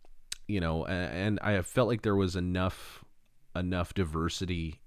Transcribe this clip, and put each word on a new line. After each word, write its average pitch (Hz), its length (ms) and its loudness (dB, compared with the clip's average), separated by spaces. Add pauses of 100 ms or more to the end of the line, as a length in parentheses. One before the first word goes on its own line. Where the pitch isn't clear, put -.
(480)
you 104 140 0
know, 82 240 0
a-, - 60 -4
and 92 500 0
I 101 220 2
felt 123 240 2
like 113 160 0
there 101 120 4
was 95 200 4
enough, 90 680 -2 (520)
enough 90 400 0
diversity 82 920 0